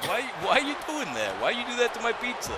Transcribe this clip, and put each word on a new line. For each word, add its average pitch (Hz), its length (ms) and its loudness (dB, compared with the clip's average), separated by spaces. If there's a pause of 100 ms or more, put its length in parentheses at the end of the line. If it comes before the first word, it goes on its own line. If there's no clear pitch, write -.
Why, 196 200 0 (200)
why 190 180 6
are - 20 6
you 285 140 0 (120)
doing 285 260 -2
that? 104 280 -2
Why 139 100 4
you 240 140 -2
do 247 120 -4
that 240 180 4
to 220 60 -6
my 226 120 0
pizza? 233 440 -4